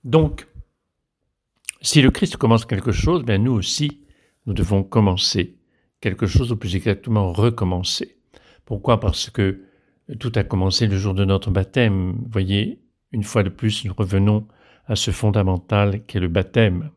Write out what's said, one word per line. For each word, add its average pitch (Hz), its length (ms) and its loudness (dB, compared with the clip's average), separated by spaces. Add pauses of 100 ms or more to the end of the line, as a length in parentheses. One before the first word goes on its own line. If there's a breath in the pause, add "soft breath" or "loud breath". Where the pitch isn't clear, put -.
Donc, 151 420 0 (1300)
si - 220 4
le 131 80 6
Christ - 260 -4
commence 113 280 2
quelque 107 280 -2
chose, 170 300 0
ben 107 200 0
nous 127 100 2
aussi, 131 520 -4 (420 soft breath)
nous 101 80 -4
devons 98 280 0
commencer 95 760 0 (440)
quelque 101 260 -2
chose, 120 260 2
ou 110 40 -2
plus 98 200 -4
exactement 101 560 0
recommencer. 92 880 -2 (460 soft breath)
Pourquoi ? 110 360 0
Parce - 300 -4
que 95 380 -2 (480 loud breath)
tout 113 200 -6
a 101 80 2
commencé 95 420 0
le 98 100 0
jour 98 180 -2
de 98 100 2
notre 95 260 0
baptême. 95 600 0
Vous 117 180 -6
voyez, 101 500 -2 (320)
une 107 120 -4
fois 107 180 0
de 92 80 0
plus, - 340 -4
nous 95 80 -6
revenons 104 560 0 (380 soft breath)
à 107 100 -2
ce - 140 -2
fondamental 101 960 0
qu'est 98 140 -4
le 90 80 -2
baptême. 90 680 0